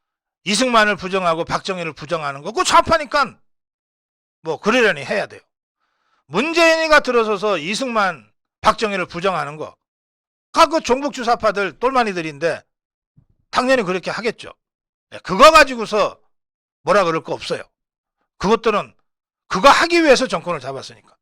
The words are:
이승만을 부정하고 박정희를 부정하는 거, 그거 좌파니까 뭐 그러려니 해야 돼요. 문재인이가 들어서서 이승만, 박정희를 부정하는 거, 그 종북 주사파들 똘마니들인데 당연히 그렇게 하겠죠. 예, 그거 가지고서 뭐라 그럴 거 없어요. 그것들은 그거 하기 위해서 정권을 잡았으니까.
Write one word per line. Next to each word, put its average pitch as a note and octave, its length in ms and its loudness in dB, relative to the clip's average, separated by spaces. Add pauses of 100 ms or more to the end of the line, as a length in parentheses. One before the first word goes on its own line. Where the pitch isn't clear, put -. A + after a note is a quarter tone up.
(440)
이승만을 G#3 540 2
부정하고 F3 480 -2
박정희를 E3+ 480 -6
부정하는 D3 480 -8
거, E3+ 100 -10
그거 E4 140 -2
좌파니까 D4+ 760 0 (1000)
뭐 D#3 180 -8
그러려니 G3+ 460 0
해야 D#3+ 220 -6
돼요. G2+ 120 -20 (840)
문재인이가 D#4+ 720 2
들어서서 G#3+ 580 0
이승만, G3 720 -4 (300)
박정희를 G3+ 460 -2
부정하는 E3 500 -4
거, C#3 180 -14 (760)
그 D#4+ 300 4
종북 C4+ 320 -2
주사파들 G#3+ 680 -2
똘마니들인데 E3+ 840 -2 (880)
당연히 B3+ 340 0
그렇게 F3+ 260 -4
하겠죠. F3+ 420 -8 (640)
예, G#2 60 -16
그거 A#3 320 6
가지고서 G#3+ 680 0 (640)
뭐라 F#3+ 220 2
그럴 D#3+ 200 -2
거 D#3+ 100 -8
없어요. B2 280 -8 (800)
그것들은 G#3 560 -2 (520)
그거 G3 220 4
하기 E4+ 320 4
위해서 C4 240 4
정권을 E3+ 340 -6
잡았으니까. A#2+ 640 -16